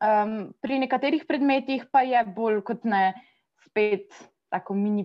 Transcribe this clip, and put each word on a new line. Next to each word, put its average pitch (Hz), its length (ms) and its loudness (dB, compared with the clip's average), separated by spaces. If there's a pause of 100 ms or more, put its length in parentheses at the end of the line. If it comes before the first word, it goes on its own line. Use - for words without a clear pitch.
Em, 214 360 2 (240)
pri 269 200 -2
nekaterih 262 460 0
predmetih 269 640 0
pa 269 100 4
je 254 220 2 (120)
bolj 214 300 0
kot 233 240 -6
ne 190 240 2 (480)
spet 208 480 -2 (400)
tako 185 240 -6
mini 202 320 0